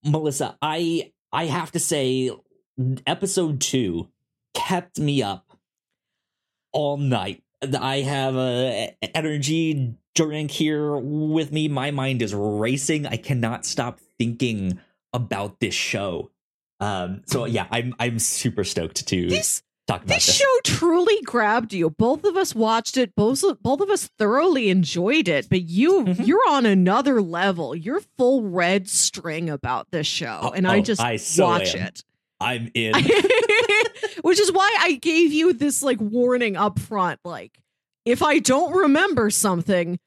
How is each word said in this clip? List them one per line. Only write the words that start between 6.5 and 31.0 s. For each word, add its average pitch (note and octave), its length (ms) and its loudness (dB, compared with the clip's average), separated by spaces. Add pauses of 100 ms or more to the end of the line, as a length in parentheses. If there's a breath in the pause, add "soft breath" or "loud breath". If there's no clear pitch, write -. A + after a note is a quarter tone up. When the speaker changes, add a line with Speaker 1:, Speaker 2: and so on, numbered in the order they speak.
Speaker 1:
all C#3+ 260 -2
night. A#2 460 -2 (360)
I C3+ 220 -2
have C3+ 340 -2
a B2 600 -2 (200)
energy D3+ 800 -2 (200)
drink D3+ 360 -2
here D3+ 460 -2
with D3+ 540 -2
me. D#3 160 -2
My C#3 240 -2
mind C3 300 -2
is G#2 120 -2
racing. A#2 720 -2
I A2+ 120 -4
cannot A#2 480 -4
stop A#2+ 340 -6 (180)
thinking A2+ 600 -2 (340 soft breath)
about G#2 460 -4
this G#2 160 -2
show. G2 560 -4 (480)
Um, F#2+ 480 -6
so A#2+ 180 -2
yeah, A2+ 260 -4
I'm, A#2+ 280 -2
I'm A#2+ 180 -2
super - 460 -2
stoked - 440 -6
to F2+ 220 0
Speaker 2:
This, - 320 -2 (260)
Speaker 1:
talk - 160 -4
about - 120 0
Speaker 2:
this - 100 0
Speaker 1:
this. - 120 4
Speaker 2:
show C#5 100 4 (160)
truly F4 600 2
grabbed A3+ 500 0
you. E3 180 0
Both B3+ 320 0
of F#4+ 120 0
us F#4+ 200 -2
watched A3+ 420 0
it. B3+ 180 0
Both, A3+ 280 2 (180)
both C4+ 200 0
of G4 100 -2
us - 260 -2
thoroughly B3+ 520 2
enjoyed F#3 580 2
it. D3 220 0
But F#3 140 2
you, B3+ 400 2
Speaker 1:
Mm-hmm. F#3 200 0
Speaker 2:
you're F#4 260 4
on C#4 160 4
another G#3+ 560 4
level. E3+ 540 -2
You're G#3+ 260 -6 (160)
full B3+ 320 4
red F#3 400 0
string D#3+ 640 -4
about B2+ 400 -6
this D#3 160 -4
show, A2+ 340 -6
Speaker 1:
Oh, C3+ 100 -2
Speaker 2:
and F#3 160 0
I F#3+ 120 4
Speaker 1:
oh, - 20 2
Speaker 2:
just G3+ 200 0